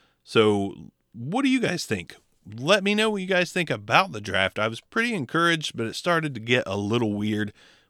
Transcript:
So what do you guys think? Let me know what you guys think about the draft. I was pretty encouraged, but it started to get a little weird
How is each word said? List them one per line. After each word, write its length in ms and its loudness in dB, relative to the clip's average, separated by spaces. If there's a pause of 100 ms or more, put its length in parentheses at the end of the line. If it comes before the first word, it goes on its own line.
(240)
So 680 2 (220)
what 300 -4
do 60 4
you 120 2
guys 240 -2
think? 300 -6 (420)
Let 260 2
me 120 2
know 140 2
what 120 -4
you 60 -8
guys 240 0
think 180 -2
about 420 2
the 100 -8
draft. 380 0
I 80 2
was 140 -6
pretty 320 -4
encouraged, 640 0
but 100 -2
it 80 -8
started 380 0
to 80 -8
get 240 2
a 120 -2
little 360 0
weird 400 -2 (360)